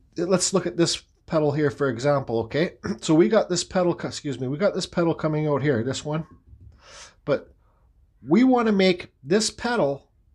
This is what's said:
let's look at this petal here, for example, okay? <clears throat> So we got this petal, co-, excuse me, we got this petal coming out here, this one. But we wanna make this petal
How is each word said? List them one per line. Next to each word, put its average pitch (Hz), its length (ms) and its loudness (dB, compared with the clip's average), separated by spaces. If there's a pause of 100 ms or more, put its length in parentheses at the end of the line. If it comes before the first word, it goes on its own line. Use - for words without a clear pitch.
(180)
let's 175 380 0
look 180 120 0
at 170 100 -8
this - 260 0 (240)
petal 151 260 0
here, 147 180 2
for 135 200 -2
example, 123 500 0
okay? 139 340 -2 (100)
<clears throat> 202 180 -6
So 165 120 2
we 175 140 6
got 208 200 2
this 175 160 -4
petal, 180 300 0
co-, - 140 -10
excuse 127 320 -8
me, 127 80 -4
we 139 80 -4
got 185 180 0
this 180 120 -6
petal 165 280 0
coming 156 320 -2
out 143 160 0
here, 135 200 0
this 127 220 -6
one. 151 220 -6 (1000)
But - 280 -2 (760)
we 196 180 4
wanna 240 280 4
make 190 400 2 (100)
this 202 280 0
petal 175 580 -2 (260)